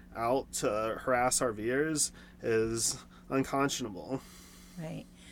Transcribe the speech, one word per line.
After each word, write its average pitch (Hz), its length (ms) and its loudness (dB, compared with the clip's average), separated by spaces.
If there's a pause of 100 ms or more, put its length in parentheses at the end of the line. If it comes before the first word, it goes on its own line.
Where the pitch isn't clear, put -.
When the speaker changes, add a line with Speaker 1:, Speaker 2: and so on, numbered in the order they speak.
(160)
Speaker 1:
out 120 380 0
to 110 460 0
harass 123 420 4
R 127 100 2
Vers 131 600 0 (320)
is 113 540 2 (340)
unconscionable. 131 920 0 (580)
Speaker 2:
Right. 165 260 -8 (260)